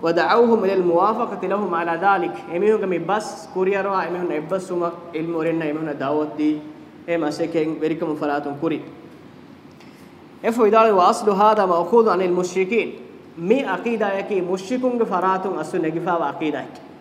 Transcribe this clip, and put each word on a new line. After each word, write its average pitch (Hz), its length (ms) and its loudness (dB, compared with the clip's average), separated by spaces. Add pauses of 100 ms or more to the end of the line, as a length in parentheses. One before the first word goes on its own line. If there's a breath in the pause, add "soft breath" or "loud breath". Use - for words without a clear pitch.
ودعوهم 190 600 4
إلى 190 100 2
الموافقة 190 720 0
لهم 196 280 -2
على 170 180 -2 (120)
ذلك. 180 300 2 (160)
إيه 170 80 -2
ميهون 208 220 2
كمي 185 180 -2
بس 196 540 -6
كوريا 190 280 0
روا 190 220 -2
إيه 160 60 -6
ميهون 175 220 -4
إبسوما 175 600 -4 (240)
علم 165 200 -4
ورين 165 260 -2
إيه 151 120 -2
ميهون 156 240 -6
دعوت 151 300 -2 (100)
دي. 151 200 0 (520)
إيه 170 80 0
ما 151 140 0
سكين 156 480 -2
بريكم 156 360 -2
فراتون 147 460 -4
كوري. 156 200 -2 (1600 loud breath)
افو 233 200 4
إدارة 220 260 8
وأصل 208 380 4
هذا 208 360 4
مأخوذ 185 440 4
عن 180 120 2
المشركين. 185 720 0 (440)
مي 220 280 2
عقيدة 196 540 -2
يكي 190 220 -2
مشركون 240 640 -2
فراتون 185 520 -2
أصل 160 240 -4
نجفا 160 360 -2
وعقيدة 143 420 -4
يكي. - 220 -14 (200)